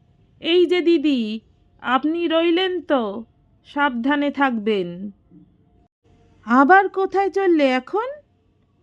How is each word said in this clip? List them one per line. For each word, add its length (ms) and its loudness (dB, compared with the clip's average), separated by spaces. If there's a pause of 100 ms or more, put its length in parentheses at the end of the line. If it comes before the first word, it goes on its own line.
(400)
এই 260 2
যে 160 0
দিদি, 580 0 (420)
আপনি 460 -2
রইলেন 540 0
তো, 420 -4 (420)
সাবধানে 680 -2
থাকবেন।" 800 -4 (1300)
"আবার 440 4
কোথায় 400 -2
চললে 360 2
এখন? 420 -2 (760)